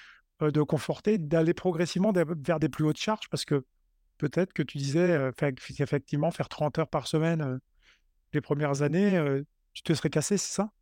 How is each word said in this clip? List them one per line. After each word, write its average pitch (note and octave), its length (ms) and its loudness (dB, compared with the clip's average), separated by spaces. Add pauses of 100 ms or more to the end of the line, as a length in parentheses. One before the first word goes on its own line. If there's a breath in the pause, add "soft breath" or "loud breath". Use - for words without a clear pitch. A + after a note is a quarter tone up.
(420 loud breath)
euh, D3+ 100 2
de D3+ 100 2
conforter, D#3 560 0
d'aller D#3+ 360 2
progressivement F3+ 600 0
de, F3 120 4 (140)
vers D#3 200 0
des D3+ 100 2
plus D#3 160 0
hautes D3+ 120 2
charges, - 320 -4
parce - 140 -4
que C#3 220 0 (520)
peut-être E3 360 -2
que D#3 100 -2
tu - 140 -6
disais, D3 340 2
euh, C3+ 260 2
fait-, C#3+ 180 0 (240)
effectivement D3 520 0
faire - 180 -6
trente D3+ 300 -4
heures D#3 100 -2
par C#3+ 180 -2
semaine, D#3+ 340 0
euh, C3 160 -4 (760 soft breath)
les D3+ 80 0
premières C#3+ 400 0
années, F#3 360 4
euh, C#3+ 260 0 (300)
tu - 100 -16
te E3 100 0
serais D3 160 0
cassé, D#3+ 280 0
c'est - 160 -4
ça ? G#3+ 180 -4 (100)